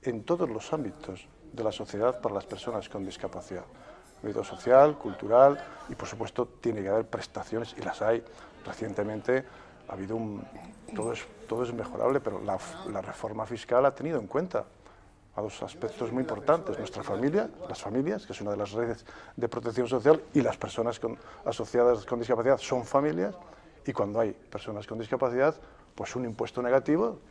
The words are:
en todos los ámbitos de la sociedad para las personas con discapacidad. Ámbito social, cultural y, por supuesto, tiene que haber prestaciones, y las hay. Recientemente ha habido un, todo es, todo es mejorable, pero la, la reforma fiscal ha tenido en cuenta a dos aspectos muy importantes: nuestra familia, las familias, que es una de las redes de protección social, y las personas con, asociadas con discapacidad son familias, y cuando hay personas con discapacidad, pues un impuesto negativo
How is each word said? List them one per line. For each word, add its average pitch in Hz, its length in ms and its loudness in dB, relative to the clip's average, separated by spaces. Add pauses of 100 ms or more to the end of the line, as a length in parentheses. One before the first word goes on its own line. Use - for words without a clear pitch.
en 117 220 -4
todos 170 260 0
los 110 220 -6
ámbitos 110 540 -6 (260)
de 117 120 -6
la 110 80 2
sociedad 113 480 0
para 107 140 -4
las 98 100 -2
personas 107 440 -6
con 98 160 -6
discapacidad. 92 600 -10 (580)
Ámbito 107 220 -4
social, 139 540 8
cultural 123 640 6 (260)
y, 123 60 -10
por - 140 -10
supuesto, 113 400 -4 (120)
tiene 107 220 0
que 95 60 -4
haber 110 180 2
prestaciones, - 720 -6
y - 40 -8
las - 200 -4
hay. 113 200 4 (440)
Recientemente 107 800 -2 (440)
ha - 40 -8
habido 95 240 -6
un, 107 260 -6 (520)
todo 110 180 -4
es, 113 120 -8 (240)
todo 117 140 0
es 120 100 -2
mejorable, 117 480 0
pero 101 220 -4
la, 101 160 0 (320)
la 101 100 -4
reforma 107 460 -6
fiscal 120 400 4
ha 135 80 4
tenido 151 240 -4
en 107 80 -4
cuenta 160 380 -2 (720)
a - 60 -4
dos 107 200 -6
aspectos 113 480 -6
muy 127 120 0
importantes: 110 560 0
nuestra 104 260 -8
familia, 143 440 0 (200)
las 92 120 -10
familias, 139 460 -2
que 104 60 -12
es - 80 -10
una 104 120 -4
de 101 40 -2
las 104 160 -4
redes 117 320 -2 (320)
de 117 120 -2
protección 117 380 -2
social, 131 340 6 (140)
y 151 60 8
las 117 160 0
personas 113 420 -2
con, 117 180 -4 (280)
asociadas 120 640 4
con 120 120 -2
discapacidad 120 400 4
son 123 260 -2
familias, 156 500 2 (520)
y - 60 -4
cuando 104 260 0
hay 110 140 4
personas 104 540 -10
con 113 120 -8
discapacidad, 127 560 2 (400)
pues - 220 -8
un 127 80 -2
impuesto 117 380 -4
negativo 147 580 2 (100)